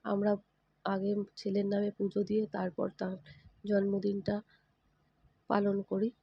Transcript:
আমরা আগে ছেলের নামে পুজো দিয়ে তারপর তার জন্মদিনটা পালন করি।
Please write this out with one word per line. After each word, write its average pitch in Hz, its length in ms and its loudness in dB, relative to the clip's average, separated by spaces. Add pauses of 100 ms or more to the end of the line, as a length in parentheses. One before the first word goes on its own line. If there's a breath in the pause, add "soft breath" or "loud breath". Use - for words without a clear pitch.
আমরা 202 280 2 (520)
আগে 196 260 0 (260)
ছেলের 202 300 0
নামে 202 240 0
পুজো 202 320 -2
দিয়ে 208 240 2
তারপর 185 400 -2 (120)
তার 185 160 -4 (520 loud breath)
জন্মদিনটা 202 720 0 (1120 soft breath)
পালন 202 320 4
করি। 196 260 0 (140)